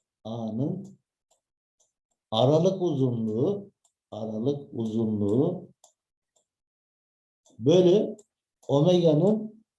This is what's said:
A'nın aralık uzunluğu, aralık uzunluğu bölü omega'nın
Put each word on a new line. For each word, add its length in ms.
A'nın 760
aralık 500
uzunluğu, 920
aralık 600
uzunluğu 960
bölü 580
omega'nın 1000